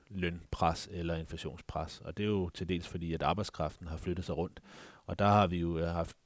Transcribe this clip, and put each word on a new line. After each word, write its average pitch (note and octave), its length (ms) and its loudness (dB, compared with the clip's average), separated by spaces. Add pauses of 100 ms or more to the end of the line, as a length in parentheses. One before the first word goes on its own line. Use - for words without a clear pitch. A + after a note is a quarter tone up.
lønpres F2 840 0
eller E2+ 240 -2
inflationspres, D#2+ 880 -6
og E2+ 120 -10
det G#2 60 -2
er G#2+ 60 2
jo F#2+ 200 2
til E2+ 200 -6
dels F2 180 0
fordi, E2 260 -4
at D2+ 80 0
arbejdskraften E2 640 0
har D#2+ 100 -4
flyttet F2 280 -2
sig D2 120 -4
rundt. F2 220 -2 (480)
Og F2+ 120 -4
der G2+ 60 6
har G2+ 220 8
vi F2 100 2
jo, E2+ 200 2
øh, E2 100 2
haft E2+ 280 0 (100)